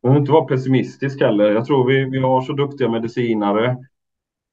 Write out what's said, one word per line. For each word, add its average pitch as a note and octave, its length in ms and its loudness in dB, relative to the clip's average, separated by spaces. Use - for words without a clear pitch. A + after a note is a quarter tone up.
behöver C3+ 180 4
inte C#3 120 0
vara D#3 140 4
pessimistiska C3+ 800 -2
heller. G#2 260 4
Jag A#2 140 0
tror C3 220 2
vi, C3+ 180 2
vi C3 140 -6
har C3 220 0
så C#3 120 -8
duktiga C3+ 360 -2
medicinare A2+ 880 -2